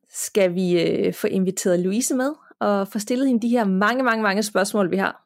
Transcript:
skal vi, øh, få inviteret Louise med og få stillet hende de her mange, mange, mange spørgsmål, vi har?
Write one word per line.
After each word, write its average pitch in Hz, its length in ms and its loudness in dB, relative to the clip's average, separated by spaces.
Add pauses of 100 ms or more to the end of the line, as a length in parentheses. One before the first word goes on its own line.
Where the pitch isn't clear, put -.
skal 185 460 0
vi, 175 260 2
øh, 165 320 0
få - 140 -4
inviteret 185 520 0
Louise 208 360 -2
med 262 180 -2 (260)
og 202 280 0
få 220 120 -6
stillet 247 280 0
hende 233 140 2
de 233 80 -2
her 233 160 2
mange, 208 380 2
mange, 226 200 0
mange 202 200 0
spørgsmål, 202 480 0
vi 190 60 0
har? - 280 -2